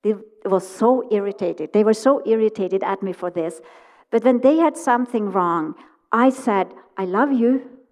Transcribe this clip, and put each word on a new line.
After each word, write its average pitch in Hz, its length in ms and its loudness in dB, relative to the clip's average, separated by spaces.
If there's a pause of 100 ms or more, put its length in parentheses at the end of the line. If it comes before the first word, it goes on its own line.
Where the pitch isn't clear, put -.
they 214 140 0 (300)
were 190 160 2
so 240 500 0
irritated. 196 640 -4
They 208 100 4
were 220 100 4
so 262 320 2
irritated 214 580 0
at 190 200 -4
me 185 100 -6
for 180 160 -8
this. 170 320 -6 (480)
But 220 140 0
when 247 180 4
they 277 160 4
had 311 200 2
something 240 540 -2
wrong, 170 440 -2 (360)
I 247 200 4
said, 202 420 -2 (240)
"I 196 80 -4
love 220 260 0
you." 254 380 0 (220)